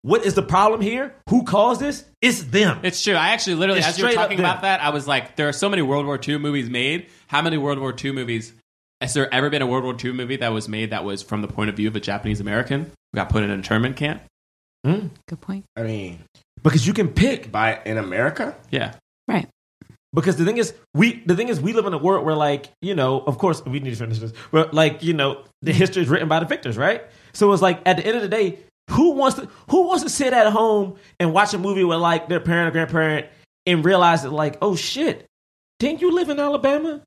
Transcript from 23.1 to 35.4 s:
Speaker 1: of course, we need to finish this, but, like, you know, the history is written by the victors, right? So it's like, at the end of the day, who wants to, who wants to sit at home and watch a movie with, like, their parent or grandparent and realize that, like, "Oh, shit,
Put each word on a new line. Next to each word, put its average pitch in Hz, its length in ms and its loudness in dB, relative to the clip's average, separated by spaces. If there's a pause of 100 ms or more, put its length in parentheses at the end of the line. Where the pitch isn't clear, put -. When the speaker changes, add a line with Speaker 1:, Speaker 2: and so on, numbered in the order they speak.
Speaker 1:
of 135 200 -4
course, 170 260 0
we 131 140 -6
need 135 120 -8
to 113 40 -6
finish 113 240 -4
this, 113 120 -10 (200)
but, 156 220 2
like, 156 280 2
you 165 120 0
know, 139 300 -2 (200)
the 170 100 0
history 185 300 4
is 127 60 0
written 151 180 2
by 156 120 2
the 165 60 -2
victors, 131 320 -4
right? 185 240 0 (320)
So 202 180 4
it's 175 120 4
like, 180 220 2
at 180 120 4
the 170 80 -6
end 226 120 0
of 220 40 -2
the 196 80 -4
day, 196 300 0 (320)
who 320 200 6
wants 269 280 2
to, - 100 -14 (200)
who 349 180 4
wants 359 160 0
to 330 60 -4
sit 262 240 0
at 214 180 6
home 208 460 2 (220)
and 165 140 2
watch 202 200 2
a 202 40 -4
movie 190 260 0
with, 165 160 2
like, 170 300 0
their 175 120 0
parent 170 260 0
or 156 40 -2
grandparent 160 560 0 (380)
and 170 180 2
realize 170 400 4
that, 135 80 -6
like, 151 300 -2
"Oh, 190 140 2
shit, - 500 -4 (540)